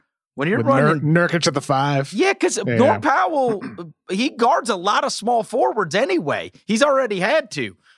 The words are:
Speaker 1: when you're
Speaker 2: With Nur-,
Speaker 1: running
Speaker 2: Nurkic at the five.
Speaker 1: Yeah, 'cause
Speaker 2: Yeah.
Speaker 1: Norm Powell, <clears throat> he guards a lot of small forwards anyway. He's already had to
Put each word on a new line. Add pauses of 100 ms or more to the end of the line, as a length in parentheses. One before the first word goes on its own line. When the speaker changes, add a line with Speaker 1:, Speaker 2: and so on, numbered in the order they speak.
(360)
Speaker 1:
when
you're
Speaker 2:
With
Nur-, (100)
Speaker 1:
running (100)
Speaker 2:
Nurkic
at
the
five.
Speaker 1:
Yeah,
'cause
Speaker 2:
Yeah.
Speaker 1:
Norm
Powell, (260)
<clears throat>
he
guards
a
lot
of
small
forwards
anyway. (120)
He's
already
had
to (220)